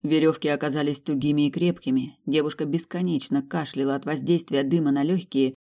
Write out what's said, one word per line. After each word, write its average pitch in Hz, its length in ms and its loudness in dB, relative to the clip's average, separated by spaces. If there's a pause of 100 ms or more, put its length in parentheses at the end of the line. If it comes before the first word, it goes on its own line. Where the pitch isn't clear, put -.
Верёвки 156 440 2
оказались 147 540 -2
тугими 147 460 0
и 135 40 0
крепкими, 170 720 0
девушка 151 400 0
бесконечно 147 760 -2
кашляла 139 540 -4
от 135 100 -8
воздействия 147 580 0
дыма 147 280 2
на 139 120 2
лёгкие, 135 520 0 (240)